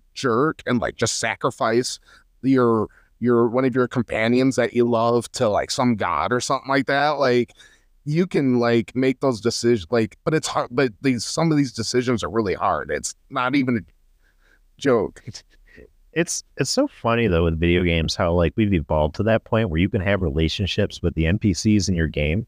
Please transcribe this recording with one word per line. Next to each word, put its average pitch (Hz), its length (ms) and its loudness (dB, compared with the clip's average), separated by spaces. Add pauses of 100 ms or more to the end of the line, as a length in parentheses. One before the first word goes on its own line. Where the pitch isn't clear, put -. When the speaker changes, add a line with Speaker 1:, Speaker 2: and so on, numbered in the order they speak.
(160)
Speaker 1:
jerk 131 500 0
and, 123 140 0
like, 71 160 -4
just - 240 -2
sacrifice 120 800 -2 (420)
your, 120 460 2 (320)
your, 120 280 4
one 123 180 0
of 123 100 0
your 127 120 2
companions 123 680 0
that 117 180 0
you 120 160 2
love 117 440 0
to, 117 160 0
like, 92 200 -2
some 123 260 0
god 87 360 -2
or 123 80 0
something 127 300 -4
like 135 180 0
that. 143 320 0
Like, 123 340 2 (520)
you 160 200 0
can, 135 340 0
like, 117 360 0
make 131 240 0
those 131 220 0
decisions, 117 500 0
like, 113 320 0
but - 100 -2
it's - 140 -2
hard. 143 240 -4
But 123 300 0
these, 127 240 0
some 160 260 0
of 151 60 2
these 139 160 0
decisions 120 500 -2
are 85 60 -4
really 98 260 -2
hard. 82 340 -2
It's 73 240 -6 (160)
not 131 260 -2
even 127 300 0 (920)
joke. 117 480 0
Speaker 2:
It's, - 180 -16 (680)
it's, - 300 -4 (140)
it's 135 120 -4
so 285 180 0
funny, 117 400 0
though, 85 180 2
with 82 140 0
video 87 240 2
games, 85 320 0
how, 87 180 0
like, 87 220 2
we've 104 180 2
evolved 78 420 0
to 107 80 -2
that 110 220 0
point 110 240 0
where 78 100 -2
you 90 100 2
can 101 120 -2
have 98 200 0
relationships 82 800 -2
with 87 140 -2
the 80 100 0
N 90 140 2
P 101 140 2
Cs 104 360 0
in 92 60 0
your 82 120 0
game. 76 400 -2